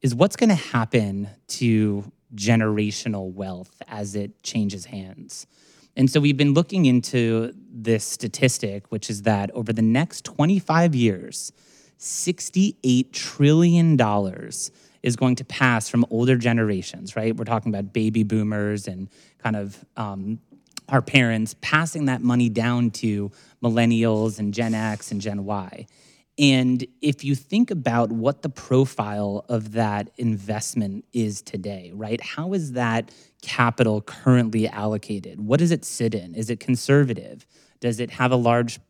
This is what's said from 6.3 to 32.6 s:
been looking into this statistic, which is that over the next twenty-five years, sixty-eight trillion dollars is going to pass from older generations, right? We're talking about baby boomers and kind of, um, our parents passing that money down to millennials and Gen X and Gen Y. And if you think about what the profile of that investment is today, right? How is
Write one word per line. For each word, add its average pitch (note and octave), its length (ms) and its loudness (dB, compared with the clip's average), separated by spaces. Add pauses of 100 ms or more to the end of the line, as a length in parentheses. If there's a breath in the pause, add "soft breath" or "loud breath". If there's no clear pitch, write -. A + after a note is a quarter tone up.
been C#3+ 160 4
looking E3+ 320 2
into A#2 680 2 (200)
this A2+ 320 0
statistic, - 880 -4
which G#2+ 180 -6
is G2+ 140 -6
that G2+ 320 2
over A2+ 180 -4
the A2 80 0
next A#2+ 440 2
twenty-five E3 680 2
years, A2+ 580 -2 (460 soft breath)
sixty-eight - 1160 0
trillion E3 840 4
dollars G#2 720 0 (320 soft breath)
is B2 140 0
going B2+ 220 2
to B2+ 80 -10
pass B2 440 2
from A#2 220 4
older B2 260 2
generations, A2 760 -2
right? A2+ 200 -2
We're A2+ 100 -6
talking A2 280 -2
about G2 200 -6
baby A2 280 0
boomers G#2 680 -2
and F#2+ 220 -10 (300 soft breath)
kind A2 160 -4
of, G2+ 280 -10 (120)
um, G#2 440 -8 (480)
our C3+ 140 4
parents A2+ 600 2
passing D#3 440 -2
that C3 160 0
money B2 280 2
down A#2 420 0
to G2+ 400 -4 (320 soft breath)
millennials A2+ 760 2
and G#2 160 -4
Gen A2+ 220 -2
X A2 360 -4
and G#2+ 80 -6
Gen G2+ 260 -8
Y. G2 420 -8 (520 soft breath)
And B2+ 460 4 (160)
if D3 220 -2
you C#3+ 100 0
think G#3 380 0
about A#2+ 400 0
what A#2 320 -2
the D#3 60 -4
profile G#2 1000 -2
of G#2+ 220 -4
that G#2 460 -2
investment G#2 960 -4
is G#2+ 300 -4
today, F#2+ 540 -10
right? A2 260 -6
How E3+ 320 -6
is D#3+ 200 -2